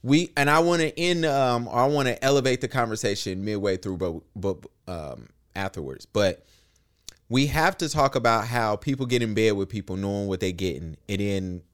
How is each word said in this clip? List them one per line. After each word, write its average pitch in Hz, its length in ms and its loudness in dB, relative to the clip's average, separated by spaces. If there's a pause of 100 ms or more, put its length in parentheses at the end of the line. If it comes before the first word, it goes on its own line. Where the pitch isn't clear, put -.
we, 147 340 4
and 143 140 2
I 156 80 6
wanna 170 400 2
end, 170 260 0
um, 127 420 2
or 117 120 -2
I 127 80 6
wanna 139 340 2
elevate 131 400 2
the 127 80 -4
conversation 107 760 -2
midway 101 340 -2
through, 95 180 -6
but, 87 180 -4 (220)
but, 98 220 -4 (280)
um, 71 420 -12 (280)
afterwards. 90 480 -8
But - 400 0 (880)
we 131 160 4
have 160 320 2
to 165 100 -2
talk 143 260 2
about 113 320 4
how 117 300 0
people 135 300 -4
get 120 160 2
in 110 100 -2
bed 110 200 4
with 98 180 -2
people 95 260 -6
knowing 101 320 -2
what 92 120 -2
they 95 120 -2
getting, 82 460 -6 (100)
and 101 120 -2
then 95 420 -4 (120)